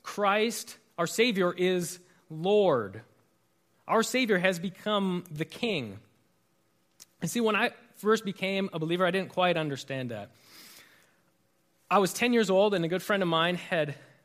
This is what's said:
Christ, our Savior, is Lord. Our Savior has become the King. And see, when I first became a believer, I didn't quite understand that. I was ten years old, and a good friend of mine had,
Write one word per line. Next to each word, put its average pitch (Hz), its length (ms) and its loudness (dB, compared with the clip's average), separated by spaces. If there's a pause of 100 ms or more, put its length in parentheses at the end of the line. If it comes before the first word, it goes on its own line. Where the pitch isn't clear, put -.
Christ, 208 720 -2 (200)
our - 100 0
Savior, 190 460 2
is 180 460 -2 (300)
Lord. 156 720 2 (840)
Our 214 160 2
Savior 220 340 2
has 180 220 0
become 190 720 -2
the 156 160 -6
King. 135 540 -6 (1200)
And 165 100 -6
see, 240 100 -2
when 214 140 2
I 226 160 0 (240)
first 214 300 0
became 196 480 -4
a 165 60 -8
believer, 170 260 0
I 175 60 2
didn't 185 180 -2
quite 180 280 0
understand 135 540 -6
that. 104 180 -12 (1600)
I 190 100 6
was 185 140 2
ten 247 200 0
years 220 160 4
old, 196 240 4
and 175 100 0
a 165 60 0
good 185 120 -2
friend 196 220 0
of 175 60 0
mine 165 260 2
had, 160 400 -2 (300)